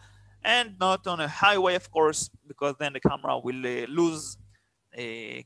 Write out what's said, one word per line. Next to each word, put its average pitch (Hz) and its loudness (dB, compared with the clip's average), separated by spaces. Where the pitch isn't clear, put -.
and 226 0
not 185 2
on 175 0
a 151 -2
highway, 190 2
of 185 -4
course, 156 2
because 143 -2
then 143 -4
the 131 -8
camera 135 2
will, 127 -4
uh, 123 -4
lose, 160 0
uh, 117 -8